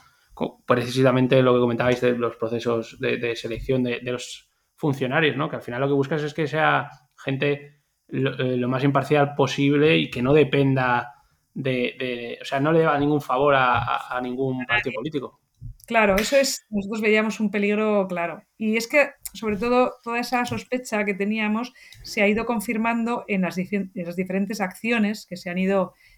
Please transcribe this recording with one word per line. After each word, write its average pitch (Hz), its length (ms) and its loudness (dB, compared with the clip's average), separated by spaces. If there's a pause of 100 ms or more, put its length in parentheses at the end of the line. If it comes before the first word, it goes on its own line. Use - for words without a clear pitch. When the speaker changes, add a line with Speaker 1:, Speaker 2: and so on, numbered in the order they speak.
(340)
Speaker 1:
co-, - 320 -8
precisamente 127 760 4
lo 127 120 6
que 123 60 4
comentabais 123 400 0
de 123 180 2
los 117 180 -4
procesos 113 640 -4
de, 120 180 -2
de 120 180 -4
selección 123 480 -2
de, 123 160 -4
de 127 120 -6
los - 380 -12 (240)
funcionarios, 139 600 0
¿no? 151 120 -2
Que 139 80 -8
al 113 60 -8
final 120 180 -6
lo 139 80 0
que 143 60 2
buscas 139 280 0
es 147 120 -6
que 156 140 -2
sea 147 420 0 (260)
gente 143 640 -4 (260)
lo, 131 300 -2
eh, 127 180 0
lo 123 120 0
más 131 160 -2
imparcial 143 520 2
posible 143 600 4
y 165 140 0
que 123 120 -6
no 131 100 2
dependa 135 800 4 (420)
de, 127 440 -2
de, 120 420 -8
o 127 40 -16
sea, 139 160 -2
no 151 120 2
le 165 80 6
deba 151 180 4
ningún 147 220 2
favor 139 340 2
a, 127 240 4
a, 127 380 -4
a 123 40 -4
ningún 127 440 -4
partido 139 300 -2
político. 143 460 -8 (460)
Speaker 2:
Claro, 214 300 4
eso 214 200 2
es, 269 340 0
nosotros 208 300 -4
veíamos 214 400 2
un 214 100 0
peligro 208 580 0
claro. 170 340 -6 (140)
Y 220 200 0
es 226 100 -2
que, 285 220 4 (240)
sobre 214 240 -4
todo, 247 380 2 (100)
toda 233 160 -4
esa 247 240 -2
sospecha 233 600 -4
que 202 100 -2
teníamos 214 580 -2 (320)
se - 180 -2
ha 202 60 4
ido 214 180 2
confirmando 233 800 -2
en 202 140 0
las 170 160 0
dife-, 190 360 -4
en 175 140 -8
las 170 80 -8
diferentes 190 460 -2
acciones 214 640 -2
que 180 100 -12
se 180 140 -10
han 175 80 -4
ido 185 360 0 (240)